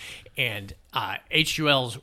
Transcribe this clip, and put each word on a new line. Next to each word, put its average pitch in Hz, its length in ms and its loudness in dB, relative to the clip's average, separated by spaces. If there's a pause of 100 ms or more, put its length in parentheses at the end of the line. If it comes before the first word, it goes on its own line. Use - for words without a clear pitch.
(360)
and, 104 380 -2 (180)
uh, 110 240 -2 (140)
H 160 240 2
G 156 80 -2
Wells 131 400 4